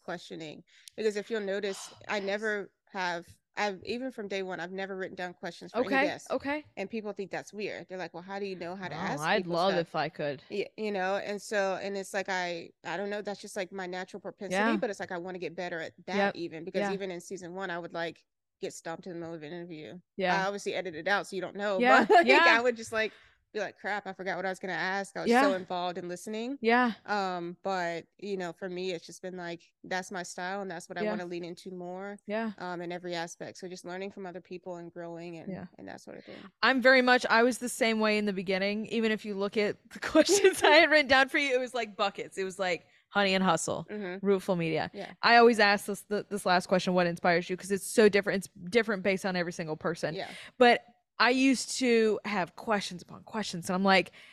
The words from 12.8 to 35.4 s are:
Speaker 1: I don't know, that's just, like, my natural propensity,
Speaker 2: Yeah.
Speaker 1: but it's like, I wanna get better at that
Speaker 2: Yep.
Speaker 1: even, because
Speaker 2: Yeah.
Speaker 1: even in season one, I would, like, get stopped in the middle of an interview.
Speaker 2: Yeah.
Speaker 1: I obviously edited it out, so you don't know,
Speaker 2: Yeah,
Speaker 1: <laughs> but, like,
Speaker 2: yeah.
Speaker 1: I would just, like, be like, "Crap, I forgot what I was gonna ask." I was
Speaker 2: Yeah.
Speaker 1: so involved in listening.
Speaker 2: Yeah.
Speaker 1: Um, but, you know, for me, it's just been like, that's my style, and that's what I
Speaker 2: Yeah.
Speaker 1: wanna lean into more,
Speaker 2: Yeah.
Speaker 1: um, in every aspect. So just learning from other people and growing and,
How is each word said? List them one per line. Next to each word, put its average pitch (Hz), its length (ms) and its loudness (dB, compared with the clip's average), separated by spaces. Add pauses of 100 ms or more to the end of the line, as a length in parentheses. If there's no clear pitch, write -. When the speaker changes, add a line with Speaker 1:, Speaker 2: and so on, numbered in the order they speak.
Speaker 1:
I 165 140 -6
don't 202 120 -4
know, 208 120 -6
that's 196 200 -8
just, 214 140 -14
like, 190 160 -6
my 190 140 -8
natural 185 340 -10
propensity, 185 360 -8
Speaker 2:
Yeah. 214 200 2
Speaker 1:
but 208 140 -2
it's 196 100 -8
like, 185 120 -8
I 180 80 -6
wanna 180 200 -10
get 170 160 -8
better 175 240 -6
at 156 140 -10 (140)
that 185 100 -6
Speaker 2:
Yep. 202 180 0
Speaker 1:
even, 165 300 -10
because 190 160 -4
Speaker 2:
Yeah. 202 120 -2
Speaker 1:
even 190 180 -6
in 175 100 -10
season 180 320 -12
one, 190 160 -8
I 170 100 -6
would, 170 140 -10
like, 165 320 -8 (340)
get 139 140 -10
stopped - 340 -12
in 180 60 -10
the 170 60 -10
middle 170 160 -10
of 151 80 -14
an 151 100 -12
interview. 170 460 -12 (180)
Speaker 2:
Yeah. 190 240 2
Speaker 1:
I 190 60 0
obviously 202 260 -4
edited 170 340 -6
it - 20 2
out, 196 180 2
so 196 100 -10
you 180 40 -4
don't 180 140 -8
know, 202 240 -2
Speaker 2:
Yeah, 254 200 6
Speaker 1:
<laughs> 220 100 4
but, 415 60 6
like, 339 120 8
Speaker 2:
yeah. 294 180 8
Speaker 1:
I 233 160 6
would 247 140 2
just, 226 160 -14
like, 220 220 -2 (380)
be 214 80 -6
like, 180 200 -8
"Crap, 202 260 -6
I 190 80 -8
forgot 185 220 -6
what 180 100 -4
I 190 40 -2
was 190 100 -6
gonna 185 140 -6
ask." 185 440 -4
I 170 40 -4
was 214 100 0
Speaker 2:
Yeah. 247 100 6
Speaker 1:
so 285 140 4
involved 180 420 -6
in 180 100 -8
listening. 220 540 -8
Speaker 2:
Yeah. 233 300 2 (160)
Speaker 1:
Um, 180 560 -4
but, 175 420 -4 (140)
you 196 180 -6
know, 175 160 -6
for 190 160 -10
me, 180 220 -6
it's 165 160 -8
just 170 160 -18
been 180 140 -10
like, 170 260 -10 (200)
that's 185 280 -6
my 185 100 -6
style, 185 400 -8
and 190 80 -8
that's 175 180 -12
what 185 120 -10
I - 20 -4
Speaker 2:
Yeah. 214 80 -2
Speaker 1:
wanna 208 160 -4
lean 175 180 -8
into 175 280 -12
more, 185 560 -12
Speaker 2:
Yeah. 220 320 -4
Speaker 1:
um, 180 200 -8
in 175 120 -8
every 175 240 -8
aspect. 165 420 -10
So 190 100 -12
just 180 180 -16
learning 185 260 -10
from 196 160 -14
other 180 120 -12
people 180 360 -14
and 170 180 -14
growing 170 440 -12
and, 175 140 -12